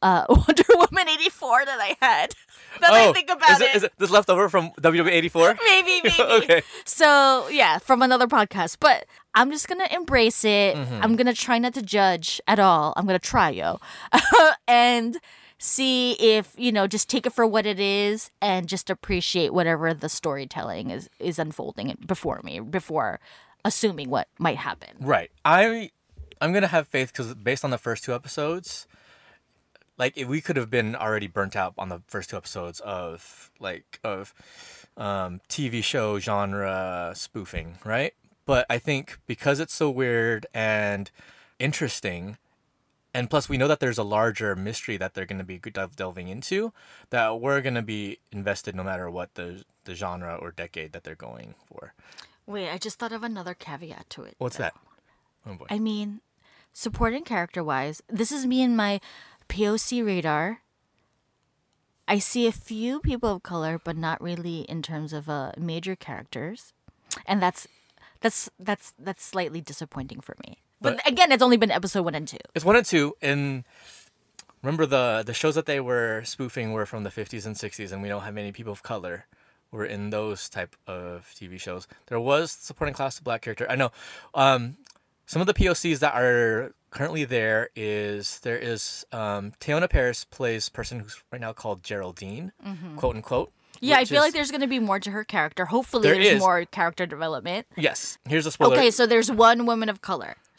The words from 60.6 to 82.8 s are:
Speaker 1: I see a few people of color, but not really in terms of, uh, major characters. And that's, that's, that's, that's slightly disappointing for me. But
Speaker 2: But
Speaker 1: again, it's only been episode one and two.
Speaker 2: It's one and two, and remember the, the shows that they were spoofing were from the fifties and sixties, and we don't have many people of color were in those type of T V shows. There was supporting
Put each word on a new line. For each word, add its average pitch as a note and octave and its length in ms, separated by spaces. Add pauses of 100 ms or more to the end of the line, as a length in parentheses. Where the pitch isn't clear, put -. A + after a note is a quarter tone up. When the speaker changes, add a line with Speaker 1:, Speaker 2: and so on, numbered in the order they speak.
Speaker 1:
I G#3 120
see A#3+ 280
a A3+ 40
few A#3 480
people B3 360
of F3+ 80
color, E3 380
but E3+ 140
not E3 260
really E3+ 400
in D#3+ 200
terms D#3 320
of, D3+ 160
uh, C#3+ 280
major E3+ 380
characters. D3+ 800 (520)
And G3+ 160
that's, F3+ 260 (520)
that's, - 300 (100)
that's, G3+ 400
that's F#3 240
slightly E3+ 380
disappointing D3+ 600
for - 140 (100)
me. - 120 (240)
But - 160
Speaker 2:
But - 100
Speaker 1:
again, D4+ 240
it's B3 120
only B3 140
been G#3+ 140
episode F3+ 320
one E3 120
and D#3 120
two. - 100 (180)
Speaker 2:
It's D#3+ 100
one G3+ 100
and A#3+ 100
two, D3 360
and C#3 420 (960)
remember D#3 240
the, B2 400
the A#2 80
shows D#3 220
that D#3 120
they C#3+ 120
were A#2 460
spoofing A#2 480
were G#2+ 120
from G#2+ 180
the G2 80
fifties G#2 340
and G#2+ 100
sixties, G2+ 360
and G2 100
we G2+ 80
don't G2+ 140
have G#2 100
many G#2 180
people A2+ 220
of G2 100
color F2+ 420 (440)
were G#2+ 160
in G#2 240
those G#2+ 400
type F2+ 260 (120)
of F2 480
T F#2+ 120
V F2+ 100
shows. F2+ 300 (200)
There A#2 120
was C#3+ 320
supporting - 440